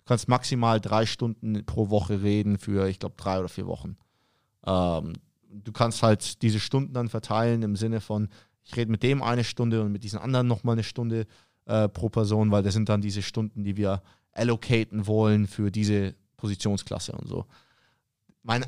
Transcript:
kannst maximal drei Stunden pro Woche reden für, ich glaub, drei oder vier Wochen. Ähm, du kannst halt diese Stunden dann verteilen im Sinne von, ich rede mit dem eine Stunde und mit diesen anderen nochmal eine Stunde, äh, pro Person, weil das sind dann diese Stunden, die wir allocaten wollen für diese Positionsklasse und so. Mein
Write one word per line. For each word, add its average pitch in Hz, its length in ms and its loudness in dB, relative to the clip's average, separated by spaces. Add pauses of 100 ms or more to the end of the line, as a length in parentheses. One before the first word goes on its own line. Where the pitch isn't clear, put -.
kannst - 220 0
maximal 120 520 2
drei 107 260 0
Stunden 110 600 -4
pro 107 240 -2
Woche 101 320 0
reden 104 360 2
für, 98 300 -2
ich 95 120 -4
glaub, - 160 -10
drei 95 240 -2
oder 92 80 -4
vier 95 180 -10
Wochen. 90 300 -8 (680)
Ähm, 85 480 0 (380)
du 104 200 -14
kannst 117 300 0
halt 110 400 2
diese 107 180 2
Stunden 135 340 -2
dann 120 140 -2
verteilen 113 540 0
im 104 140 0
Sinne 110 240 -2
von, 104 280 -2 (360)
ich - 120 -10
rede 117 140 0
mit 110 120 0
dem 135 200 2
eine 120 220 0
Stunde 113 380 0
und 104 100 0
mit 101 120 -6
diesen 104 160 -8
anderen 127 260 2
nochmal 117 280 0
eine 113 100 0
Stunde, 113 420 -4 (400)
äh, 107 220 2
pro 113 200 -2
Person, 107 420 2
weil 104 120 4
das 95 120 2
sind 110 140 0
dann 107 140 2
diese 104 200 -4
Stunden, 107 420 -4
die 98 120 -4
wir 98 260 0 (300)
allocaten 113 720 0
wollen 107 420 4
für 104 220 -2
diese 104 440 0 (220)
Positionsklasse - 760 -4
und - 160 -10
so. - 160 -6 (960)
Mein 120 260 0